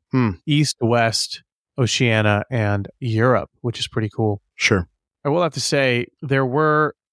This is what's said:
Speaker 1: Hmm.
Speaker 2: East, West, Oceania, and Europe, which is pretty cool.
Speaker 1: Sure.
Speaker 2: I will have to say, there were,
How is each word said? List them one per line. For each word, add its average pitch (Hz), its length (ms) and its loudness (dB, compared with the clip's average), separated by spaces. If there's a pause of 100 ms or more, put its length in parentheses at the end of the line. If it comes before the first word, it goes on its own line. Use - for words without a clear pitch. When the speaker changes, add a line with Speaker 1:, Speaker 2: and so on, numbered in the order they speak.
(120)
Speaker 1:
Hmm. 123 180 2 (160)
Speaker 2:
East, 147 340 0
West, 117 640 0 (360)
Oceania, 107 720 2
and 104 380 -2 (100)
Europe, 117 520 0 (120)
which 120 180 -6
is - 80 -6
pretty 107 260 -4
cool. 107 280 -2 (140)
Speaker 1:
Sure. 95 320 2 (360)
Speaker 2:
I 147 40 -2
will 170 140 0
have 160 120 -2
to 139 60 -6
say, 131 460 0 (160)
there 135 240 0
were, 151 480 0 (180)